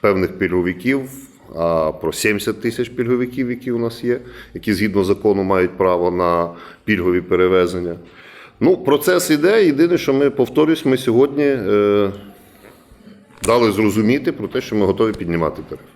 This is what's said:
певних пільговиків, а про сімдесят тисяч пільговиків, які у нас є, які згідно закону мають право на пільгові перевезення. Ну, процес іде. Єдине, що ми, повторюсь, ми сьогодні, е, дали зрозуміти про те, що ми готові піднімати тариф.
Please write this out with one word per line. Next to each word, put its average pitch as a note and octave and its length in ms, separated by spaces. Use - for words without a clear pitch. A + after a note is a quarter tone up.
певних F#2 380
пільговиків, F#2 600
а D#2+ 440
про D#2+ 120
сімдесят G#2 480
тисяч A#2 280
пільговиків, B2 640
які B2 220
у A#2 60
нас A#2 260
є, A#2+ 140
які G2+ 200
згідно G2 300
закону G2 380
мають F#2 280
право F2+ 400
на F2 380
пільгові F2+ 360
перевезення. F2+ 760
Ну, F3 160
процес D#3 540
іде. F#3 340
Єдине, E3 340
що C#3 160
ми, C#3 160
повторюсь, D3+ 540
ми C3 120
сьогодні, C3+ 480
е, G#2 680
дали A2+ 300
зрозуміти A2 600
про G#2 160
те, B2+ 120
що - 160
ми G#2 100
готові G#2 260
піднімати E2 560
тариф. - 160